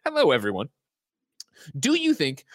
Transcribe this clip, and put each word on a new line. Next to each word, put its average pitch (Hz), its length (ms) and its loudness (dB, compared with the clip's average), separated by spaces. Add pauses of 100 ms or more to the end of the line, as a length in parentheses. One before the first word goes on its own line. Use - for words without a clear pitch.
"Hello, 302 260 2
everyone. 104 380 -2 (1080)
Do 269 160 0
you 320 180 2
think 135 420 -4